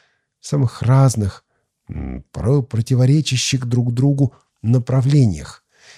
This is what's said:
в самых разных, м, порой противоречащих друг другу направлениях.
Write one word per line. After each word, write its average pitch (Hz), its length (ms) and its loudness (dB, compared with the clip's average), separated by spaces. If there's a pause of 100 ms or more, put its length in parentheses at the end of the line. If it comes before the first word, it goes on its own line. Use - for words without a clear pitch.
(400)
в - 80 -20
самых 139 360 -2
разных, 117 640 2 (420)
м, 67 440 -10
порой 139 300 0
противоречащих 127 1040 0
друг 120 260 -2
другу 139 440 0 (260)
направлениях. 123 1000 0 (340)